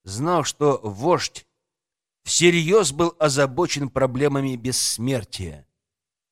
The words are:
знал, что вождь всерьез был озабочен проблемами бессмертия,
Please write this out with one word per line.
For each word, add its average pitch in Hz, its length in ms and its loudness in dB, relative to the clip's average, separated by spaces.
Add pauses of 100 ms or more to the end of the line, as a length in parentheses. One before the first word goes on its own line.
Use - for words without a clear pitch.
знал, 139 400 -2
что 143 400 0
вождь 120 640 -2 (760)
всерьез 170 680 2
был 165 280 0
озабочен 143 720 0
проблемами 135 640 0
бессмертия, 110 1120 -4 (640)